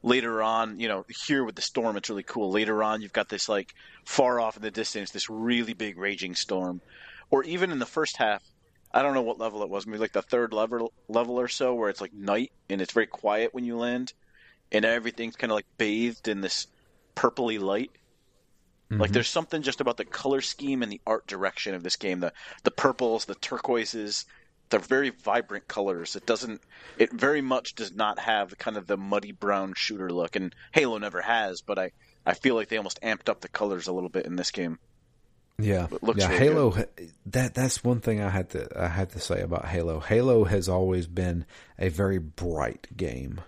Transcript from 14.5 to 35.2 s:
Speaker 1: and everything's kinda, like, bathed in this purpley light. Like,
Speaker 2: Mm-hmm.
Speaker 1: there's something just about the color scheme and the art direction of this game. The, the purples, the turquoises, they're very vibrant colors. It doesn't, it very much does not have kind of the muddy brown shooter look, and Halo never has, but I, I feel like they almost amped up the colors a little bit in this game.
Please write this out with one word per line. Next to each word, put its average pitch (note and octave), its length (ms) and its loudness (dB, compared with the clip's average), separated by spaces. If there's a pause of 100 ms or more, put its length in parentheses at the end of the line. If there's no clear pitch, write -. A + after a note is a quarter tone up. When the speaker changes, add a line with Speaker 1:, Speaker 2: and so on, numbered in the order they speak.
Speaker 1:
and G#2+ 120 4
everything's A2+ 540 0
kinda, A2+ 160 0
like, G#2 140 -2 (100)
bathed A2+ 500 0
in G2+ 140 -2
this - 260 -4 (480)
purpley A#2 440 0
light. G2+ 320 -2 (960)
Like, G#2+ 100 -2
Speaker 2:
Mm-hmm. G#2 140 2
Speaker 1:
there's A#2+ 160 4
something E3 320 -2
just C3+ 180 -2
about B2+ 160 2
the G#2+ 80 -6
color C3+ 380 -2
scheme C3+ 420 -2
and G#2+ 80 4
the G2+ 160 -6
art A2 180 0
direction F#2+ 480 -4
of F2 100 -6
this F2+ 120 -2
game. F#2 240 -2
The, F2 140 -2 (300)
the - 80 4
purples, A#2+ 520 2
the G2 120 -8
turquoises, A2 920 -4 (440)
they're G#2 120 4
very C#3 300 2
vibrant G#2 580 -2
colors. G2 480 -4
It - 80 -12
doesn't, A2+ 360 -2 (360)
it A#2 160 6
very C#3 260 4
much C3 360 -2
does G2 180 -8
not G#2+ 260 0
have G2+ 380 0
kind A2 180 -6
of F#2+ 120 -8
the G2+ 100 0
muddy G2+ 340 -2
brown G2 460 0
shooter F#2+ 320 -4
look, F2 260 -2
and F#2 180 -4 (200)
Halo B2+ 240 4
never G2 240 -4
has, G#2 400 0
but G2 180 -2
I, F#2 120 -2 (340)
I - 80 2
feel C3 220 2
like G#2+ 120 0
they A2+ 80 -4
almost G2+ 260 -4
amped A2 280 -2
up G#2 100 -2
the F#2 80 -14
colors F#2+ 400 -2
a F2+ 60 -2
little F#2 160 -2
bit F#2 160 -2
in F2 100 -4
this F2+ 160 -2
game. E2+ 280 -4 (800)